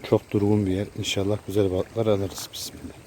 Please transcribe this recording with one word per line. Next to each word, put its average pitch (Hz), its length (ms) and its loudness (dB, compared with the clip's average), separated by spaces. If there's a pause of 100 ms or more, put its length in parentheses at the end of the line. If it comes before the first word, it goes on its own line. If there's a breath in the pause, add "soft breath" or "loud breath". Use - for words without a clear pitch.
Çok - 280 2
durgun 104 360 2
bir 92 40 0
yer. 98 160 0 (120)
İnşallah 101 480 -2
güzel 98 240 2
balıklar 107 360 -2
alırız. 98 460 0
Bismillah. - 420 -12 (120)